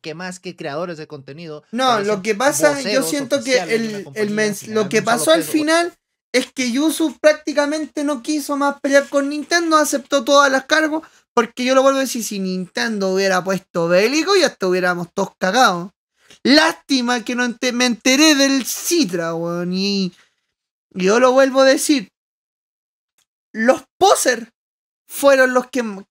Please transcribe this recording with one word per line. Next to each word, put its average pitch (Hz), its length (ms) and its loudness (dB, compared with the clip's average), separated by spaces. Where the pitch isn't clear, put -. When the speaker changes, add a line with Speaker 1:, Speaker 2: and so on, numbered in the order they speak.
Speaker 1:
que 156 140 -12
más 180 240 -12
que 180 160 -14
creadores 160 440 -8
de 156 80 -14
contenido 151 680 -16
Speaker 2:
No, 254 140 -2
Speaker 1:
parecen 214 220 0
Speaker 2:
lo 208 140 -2
que 220 120 -2
pasa, 285 380 2
yo 285 40 -4
Speaker 1:
voceros 269 340 -2
Speaker 2:
siento 285 320 -2
que 254 160 0
Speaker 1:
oficiales 175 100 -4
de 226 60 0
Speaker 2:
el, 226 140 -2
Speaker 1:
una 208 100 -8
Speaker 2:
el 202 60 -12
Speaker 1:
compañía 208 300 -6
Speaker 2:
mens-, 214 240 0
Speaker 1:
sin 220 160 -12
Speaker 2:
lo 220 60 0
Speaker 1:
ganar 196 100 -4
Speaker 2:
que 226 80 0
Speaker 1:
un 208 60 0
solo 226 140 0
Speaker 2:
pasó 247 140 0
al 330 80 4
Speaker 1:
peso. 302 120 -6
Speaker 2:
final 320 460 0
es 254 200 -2
que 254 180 -4
Yuzu 294 480 -2
prácticamente 302 840 0
no 285 180 -4
quiso 294 340 -4
más 277 240 -2
pelear 277 280 2
con 277 220 -2
Nintendo, 320 460 0
aceptó 285 480 0
todas 285 280 4
las 262 140 -2
cargos, 311 360 0
porque 233 300 -2
yo 254 100 2
lo 262 80 6
vuelvo 269 160 4
a 269 40 0
decir, 247 200 -4
si 208 160 -8
Nintendo 190 760 -4
hubiera 190 280 2
puesto 180 460 -4
bélico, 269 480 2
ya 339 120 4
estuviéramos 180 640 -2
todos 190 260 -4
cagados. 190 520 0
Lástima 262 840 2
que 247 100 -6
no 247 100 -2
ente-, 247 280 -4
me 247 140 0
enteré 269 480 2
del 269 300 2
Citra, 175 680 -2
weón, 170 380 -4
y 190 400 -2
yo 196 300 0
lo 254 120 4
vuelvo 269 280 4
a 269 60 6
decir, 269 440 2
los 233 300 2
posers 247 500 2
fueron 262 460 2
los 247 140 0
que - 140 -4
m-, 202 300 -8